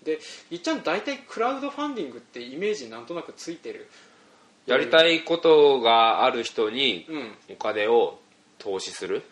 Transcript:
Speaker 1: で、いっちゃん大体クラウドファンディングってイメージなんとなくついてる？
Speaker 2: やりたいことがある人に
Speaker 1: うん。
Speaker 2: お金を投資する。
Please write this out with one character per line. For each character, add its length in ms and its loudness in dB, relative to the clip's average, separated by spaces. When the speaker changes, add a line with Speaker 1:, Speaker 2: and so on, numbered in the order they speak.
Speaker 1:
で、 140 -4
い 60 -10
っ 20 -10
ち 80 -6
ゃ 80 0
ん 80 -8
大 180 -2
体 160 -8
ク 120 -16
ラ 140 0
ウ 60 -8
ド 120 -8
フ 100 -10
ァ 60 -4
ン 80 -8
デ 80 -6
ィ 40 -8
ン 40 -12
グ 80 -16
っ 20 -20
て 180 -18
イ 160 -14
メ 120 -4
ー 80 -2
ジ 160 -12
な 80 -14
ん 80 -18
と 80 -10
な 80 -8
く 120 -18
つ 160 -14
い 40 -8
て 180 -14
る？ 160 -18
Speaker 2:
や 100 2
り 140 0
た 160 8
い 160 2
こ 160 -2
と 420 6
が 420 4
あ 60 6
る 140 -4
人 260 -2
に 400 -4
Speaker 1:
う 80 -10
ん。 180 -12
Speaker 2:
お 20 -16
金 320 -4
を 320 2
投 200 -6
資 120 -12
す 160 -12
る。 240 -4